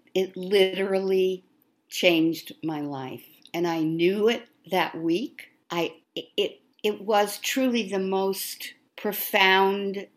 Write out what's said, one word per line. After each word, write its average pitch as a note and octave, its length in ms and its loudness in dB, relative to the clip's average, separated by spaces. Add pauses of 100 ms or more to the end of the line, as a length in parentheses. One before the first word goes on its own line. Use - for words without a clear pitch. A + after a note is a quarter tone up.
(140)
it F#3+ 240 -2
literally F#3+ 1040 0 (460)
changed E3 640 2 (100)
my D#3 160 -4
life. C3+ 460 -10 (280)
And E3+ 140 -2
I E3 140 -2
knew F3 480 2
it A#3 180 -2 (240)
that E3+ 240 0
week. E3 540 -4 (200)
I, E3+ 260 -4 (200)
it, E3 100 -8 (120)
it, - 240 -4 (200)
it G#3 200 -2
was G3+ 380 0
truly A#3+ 500 0
the G3 100 -2
most F#3+ 720 -4 (220)
profound G3 1200 2